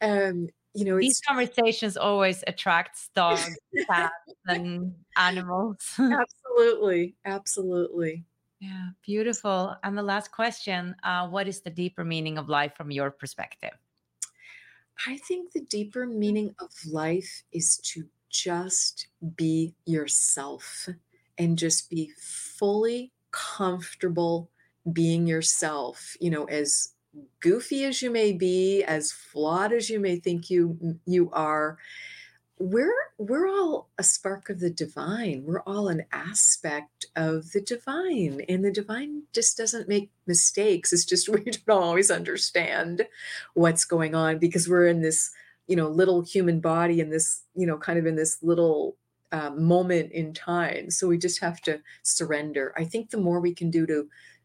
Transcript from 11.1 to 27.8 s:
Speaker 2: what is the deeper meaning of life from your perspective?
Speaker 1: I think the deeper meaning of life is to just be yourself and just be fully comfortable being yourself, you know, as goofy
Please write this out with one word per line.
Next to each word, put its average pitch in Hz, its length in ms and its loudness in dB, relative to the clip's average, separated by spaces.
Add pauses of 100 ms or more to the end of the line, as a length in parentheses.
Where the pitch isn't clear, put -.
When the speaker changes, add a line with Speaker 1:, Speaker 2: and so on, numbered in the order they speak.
Speaker 2:
what 190 200 -4
is 190 140 -8
the 175 80 -12
deeper 180 340 -6
meaning 160 340 -4
of 147 120 -6
life 147 260 0
from 147 160 -12
your 139 200 -2
perspective? - 600 -12 (1300)
Speaker 1:
I 262 120 -6
think 359 340 -6
the 302 100 -4
deeper 214 440 -6
meaning 208 540 -2
of 180 120 -14 (180)
life 160 600 -4
is - 280 0
to - 260 -10 (240)
just - 800 -2 (280)
be 160 400 0 (100)
yourself 143 1000 -2 (500)
and 170 200 2
just 165 320 -2
be 160 280 -6
fully 226 920 -4 (200)
comfortable 170 1160 -2 (420)
being 165 360 2
yourself, 156 920 -2
you 175 100 0
know, 151 160 0
as - 480 -2 (460)
goofy 247 460 2